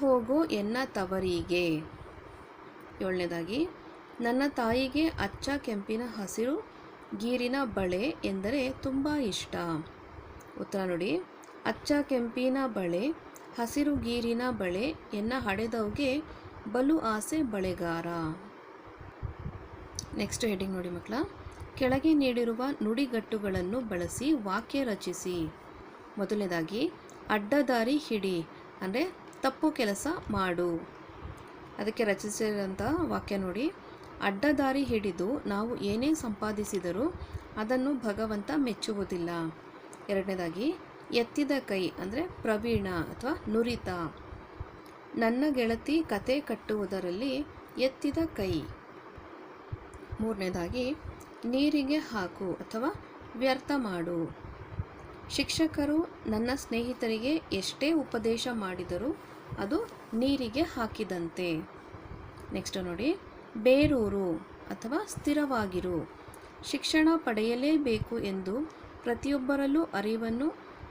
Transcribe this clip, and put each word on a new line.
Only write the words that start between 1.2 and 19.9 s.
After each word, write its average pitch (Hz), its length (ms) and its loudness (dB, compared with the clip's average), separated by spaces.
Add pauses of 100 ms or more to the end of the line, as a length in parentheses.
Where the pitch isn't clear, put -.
ಏಳನೇದಾಗಿ, 180 560 0 (600)
ನನ್ನ 240 220 4 (180)
ತಾಯಿಗೆ 254 440 4 (220)
ಅಚ್ಚ - 220 -6 (180)
ಕೆಂಪಿನ 220 400 -2 (100)
ಹಸಿರು 220 400 0 (640)
ಗೀರಿನ 240 380 2 (200)
ಬಳೆ 185 260 2 (220)
ಎಂದರೆ 202 380 0 (240)
ತುಂಬ 277 220 2 (240)
ಇಷ್ಟ. - 220 -6 (1080)
ಉತ್ತರ 196 180 -2 (120)
ನೋಡಿ, 180 200 0 (600)
ಅಚ್ಚ - 200 0 (200)
ಕೆಂಪಿನ 254 440 2 (220)
ಬಳೆ, 180 260 2 (540)
ಹಸಿರು 285 360 2 (140)
ಗೀರಿನ 233 340 2 (200)
ಬಳೆ 185 240 2 (340)
ಎನ್ನ 220 120 2 (140)
ಹಡೆದವ್ಗೆ 220 640 2 (640)
ಬಲು 269 260 6 (140)
ಆಸೆ 214 300 0 (120)
ಬಳೆಗಾರ. 175 540 0 (2000)